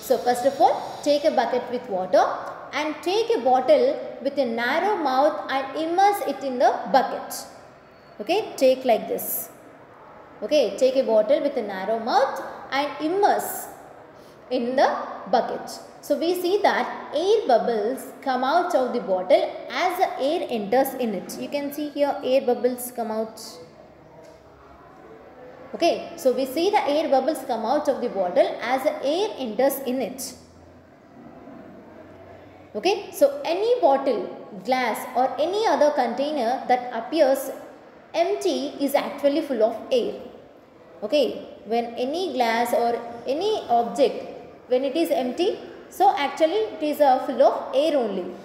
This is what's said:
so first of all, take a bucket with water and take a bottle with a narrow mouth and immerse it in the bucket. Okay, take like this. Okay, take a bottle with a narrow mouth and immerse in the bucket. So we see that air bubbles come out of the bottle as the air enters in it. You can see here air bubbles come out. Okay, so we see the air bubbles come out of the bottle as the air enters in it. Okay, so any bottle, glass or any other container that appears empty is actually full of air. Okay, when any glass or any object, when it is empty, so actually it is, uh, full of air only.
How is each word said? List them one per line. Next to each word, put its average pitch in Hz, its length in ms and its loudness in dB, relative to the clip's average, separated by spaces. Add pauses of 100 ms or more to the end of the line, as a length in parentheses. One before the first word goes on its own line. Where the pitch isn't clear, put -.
so 247 140 2
first 247 280 0
of 269 140 2
all, - 420 2
take 285 220 2
a 311 80 4
bucket 240 400 0
with 240 180 -8
water 190 360 2 (480)
and 302 280 -4
take 427 360 0
a - 20 0
bottle 254 460 4 (360)
with 277 160 -4
a 277 80 2
narrow 269 520 0
mouth 294 520 2
and 262 340 -4
immerse 392 440 2
it 277 160 -6
in 254 160 -4
the 339 120 6 (200)
bucket. - 540 0 (720)
Okay, 339 380 -2
take 262 260 4
like 208 240 2
this. - 420 -6 (920)
Okay, 226 360 2
take 262 200 4
a 262 60 2
bottle 220 380 4
with 277 140 -2
a 247 60 -2
narrow 202 380 -4
mouth 311 440 0 (280)
and 285 280 -2
immerse 311 680 0 (840)
in 254 240 -2
the 311 140 4 (420)
bucket. - 480 -2 (220)
So - 180 -2
we 330 220 0
see 370 220 0
that 233 520 0
air 381 320 2
bubbles 226 600 2 (140)
come 254 220 -2
out 330 320 2
of 254 160 2
the 233 80 -2
bottle 190 440 2 (280)
as 339 260 -2
the 381 120 2 (120)
air 302 280 0
enters 240 460 0
in 240 200 -2
it. - 240 -8
You 254 80 -8
can 285 240 -6
see 294 180 -6
here 285 320 0
air 262 200 2
bubbles 240 520 0
come 226 160 -6
out. 220 300 -6 (2250)
Okay, 226 420 0
so 254 160 2
we 262 120 0
see 339 240 0
the 415 180 2
air 294 220 0
bubbles 269 380 2
come 220 180 -4
out 294 240 0
of 240 100 0
the 240 100 -4
bottle 190 380 2 (140)
as 262 220 -2
the 302 100 0 (100)
air 339 260 0 (100)
enters 254 480 0
in 254 160 -2
it. - 320 -10 (2500)
Okay, 339 360 -2
so 277 320 4
any 415 380 0
bottle, 269 400 4 (440)
glass 247 340 0 (160)
or 254 240 2
any 381 260 0
other 294 260 4
container 254 760 -2
that 247 260 0
appears 269 560 2 (640)
empty 330 640 -2
is 277 140 0
actually 285 480 0
full 240 220 0
of 226 120 0 (160)
air. 208 220 0 (880)
Okay, 240 460 0 (180)
when 233 200 -2 (100)
any 294 380 -4
glass 233 380 0
or 233 300 0 (240)
any 349 420 -2
object, 226 600 2 (380)
when 254 180 0
it 277 100 -2
is 330 140 2
empty, 262 480 0 (320)
so 381 260 4
actually 320 460 0 (140)
it - 80 -6
is, 294 180 0
uh, 262 240 6
full 247 160 -2
of - 340 2
air 294 220 2
only. 196 340 -4 (140)